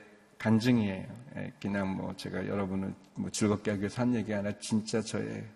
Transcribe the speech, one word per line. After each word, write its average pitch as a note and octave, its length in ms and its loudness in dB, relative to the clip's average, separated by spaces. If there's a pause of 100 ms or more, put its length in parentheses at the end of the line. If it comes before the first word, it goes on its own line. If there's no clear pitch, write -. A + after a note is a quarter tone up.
(380)
간증이에요. A2 680 4 (320)
예, G2 240 -8
그냥 G2 340 0
뭐 F#2+ 200 -4
제가 F#2+ 320 -6
여러분을 F#2+ 460 -2 (220)
뭐 F#2+ 140 -4
즐겁게 G#2 420 2
하기 G2 100 -2
위해서 G2+ 200 -2
한 B2 140 4
얘기 G#2 180 -2
아니라 G2+ 260 -2
진짜 A2 420 0
저의 G#2+ 440 -4 (100)